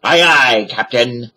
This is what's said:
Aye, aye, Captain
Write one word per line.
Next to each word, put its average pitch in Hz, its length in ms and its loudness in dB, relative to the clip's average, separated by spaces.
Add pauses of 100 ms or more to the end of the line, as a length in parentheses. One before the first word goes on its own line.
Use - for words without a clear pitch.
Aye, 170 200 2
aye, 131 460 2
Captain 120 680 -4